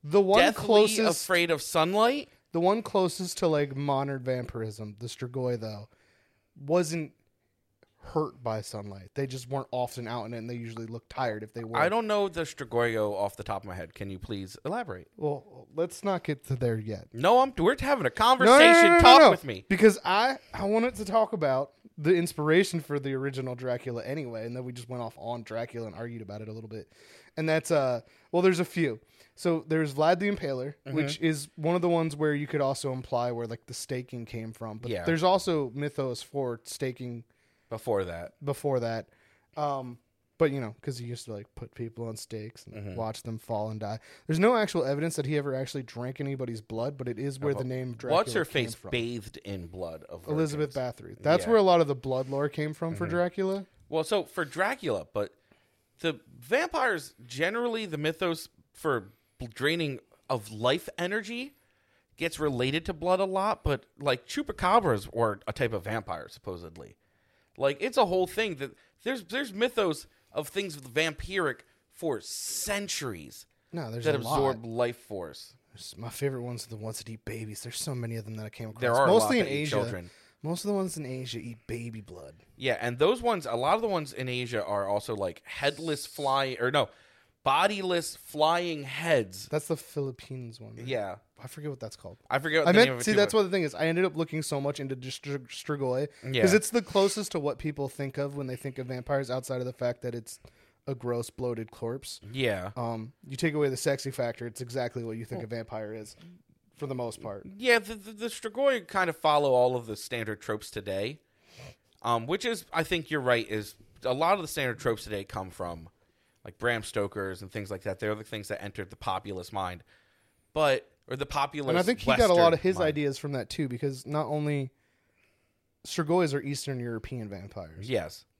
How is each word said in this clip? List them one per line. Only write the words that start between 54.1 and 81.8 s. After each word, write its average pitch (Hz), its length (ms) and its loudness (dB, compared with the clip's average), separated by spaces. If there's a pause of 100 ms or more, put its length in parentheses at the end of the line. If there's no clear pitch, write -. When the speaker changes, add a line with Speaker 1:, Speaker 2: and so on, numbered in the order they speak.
Speaker 2:
for - 200 -4
Dracula, 151 680 -2
but 104 180 -2 (680)
the 151 200 -2 (180)
vampires, 233 760 0 (100)
generally 214 600 -2
the 156 120 -6
mythos 160 500 -2 (240)
for 117 400 -2 (260)
bl-, 123 80 -10
draining 143 540 -2 (280)
of 107 220 -2
life 120 380 0 (100)
energy 220 560 -6 (640)
gets 165 240 -4
related 139 460 0
to 185 60 -4
blood 175 280 0
a 196 40 2
lot, 190 400 -2
but, 143 220 0 (120)
like, 135 280 0
chupacabras 185 880 0
were 110 320 0
a 107 60 -6
type 120 200 0
of 95 120 -4
vampire, 104 440 -6
supposedly. 85 680 -14 (600)
Like, 139 240 0
it's 240 180 -2
a 247 80 6
whole 180 200 2
thing 202 300 -4
that 135 180 -10 (300)
there's, 240 200 -2
there's 240 280 -6
mythos 208 540 0 (260)
of 147 160 -6
things 196 280 -6
vampiric 151 840 -2 (320)
for 143 260 -4 (480)
centuries 139 800 -6 (260)
Speaker 1:
No, 151 180 -8
there's 117 160 -8
Speaker 2:
that 151 80 4
Speaker 1:
a 139 40 0
Speaker 2:
absorb 127 460 0
Speaker 1:
lot. 117 80 -10
Speaker 2:
life 120 240 0
force. - 580 -12 (180)
Speaker 1:
There's, - 260 -18
my 113 100 -10
favorite 131 340 -4
ones 120 240 -10
are - 40 -18
the 113 60 -12
ones 110 220 -10
that - 120 -14
eat 110 140 -14
babies. 110 380 -10
There's - 160 -12
so 143 160 -6
many 117 220 -6
of 110 80 -8
them 110 120 -10
that 107 100 -10
I - 40 -10
came 110 200 -12
across. 110 100 -12
Speaker 2:
There - 140 2
are 139 120 6
Speaker 1:
Mostly 220 320 6
Speaker 2:
a 208 40 4
lot 156 60 0
Speaker 1:
in 135 40 -4
Speaker 2:
that 143 60 -2
eat 147 40 -2
Speaker 1:
Asia. 151 140 -2
Speaker 2:
children. 101 340 -4 (320)
Speaker 1:
Most 165 220 -6
of 202 40 -4
the 202 60 0
ones 190 220 -4
in 151 100 -8
Asia 123 320 -8
eat 113 280 -10
baby 113 340 -8